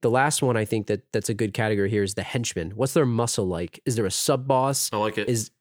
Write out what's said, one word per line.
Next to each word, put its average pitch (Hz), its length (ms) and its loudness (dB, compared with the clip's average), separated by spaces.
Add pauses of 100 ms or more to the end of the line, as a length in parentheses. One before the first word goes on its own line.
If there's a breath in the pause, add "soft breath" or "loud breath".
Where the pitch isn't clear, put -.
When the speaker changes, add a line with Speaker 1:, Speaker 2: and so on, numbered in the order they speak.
Speaker 1:
the 120 80 2
last 131 320 2
one, 123 160 2
I 107 80 0
think 110 220 -2
that 104 160 -2 (100)
that's 107 160 -2
a 117 40 -2
good 107 200 -2
category 107 360 0
here 104 140 0
is 98 120 -4
the 95 80 -4
henchman. 92 480 -4
What's 117 200 -2
their 156 140 4
muscle 117 420 0
like? 87 380 -6
Is 120 100 0
there 110 100 0
a 95 60 -2
sub 135 340 0
boss? 135 460 2
Speaker 2:
I 110 60 -2
like 104 200 0
it. 104 120 -2
Speaker 1:
Is, 113 200 -2 (120)